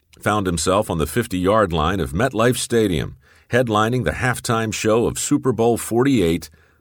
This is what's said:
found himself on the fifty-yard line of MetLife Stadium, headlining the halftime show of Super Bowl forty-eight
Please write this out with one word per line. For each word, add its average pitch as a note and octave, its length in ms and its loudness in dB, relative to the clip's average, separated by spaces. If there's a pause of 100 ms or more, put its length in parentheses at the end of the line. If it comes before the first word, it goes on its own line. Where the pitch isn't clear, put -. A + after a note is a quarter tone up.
(200)
found G#2 260 0
himself F#2 440 0
on F2 80 -2
the D#2 80 0
fifty-yard G2 680 0
line E2+ 260 0
of C2+ 140 -4
MetLife A#2 460 0
Stadium, F2+ 580 0 (320)
headlining A#2 560 2
the D2+ 80 -2
halftime A2+ 600 -2
show A2 340 2
of C2+ 120 -4
Super C3+ 320 0
Bowl A2+ 280 2
forty-eight A2 720 0 (300)